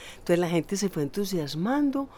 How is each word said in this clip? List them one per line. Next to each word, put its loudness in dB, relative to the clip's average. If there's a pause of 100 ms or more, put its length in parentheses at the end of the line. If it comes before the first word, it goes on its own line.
(200)
Entonces, 2
¿la 2
gente 0
se 0
fue -2
entusiasmando 0 (100)